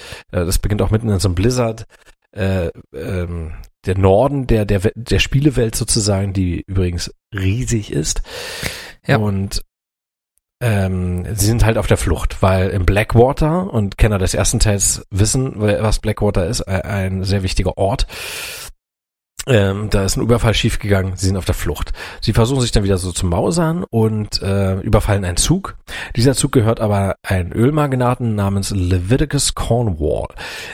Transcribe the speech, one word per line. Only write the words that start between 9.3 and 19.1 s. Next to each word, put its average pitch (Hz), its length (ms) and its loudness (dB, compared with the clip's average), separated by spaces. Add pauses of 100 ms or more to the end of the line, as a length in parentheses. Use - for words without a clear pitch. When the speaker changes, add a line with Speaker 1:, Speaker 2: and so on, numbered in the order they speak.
Speaker 1:
ähm, 92 640 0 (100)
sie 101 100 0
sind 110 200 4
halt 113 120 2
auf 104 100 0
der 104 100 4
Flucht, - 440 -2
weil 95 280 4
im 90 160 -2
Blackwater, 139 880 4
und 101 240 -2
Kenner 104 200 4
des 92 160 0
ersten 104 260 2
Teils - 520 0
wissen, 113 500 0
we-, 101 200 2
was 107 180 2
Blackwater 101 480 0
ist, 107 140 -2
äh, 95 220 -2
ein 95 400 -2
sehr 98 200 0
wichtiger - 340 0
Ort, 98 300 -2 (1400)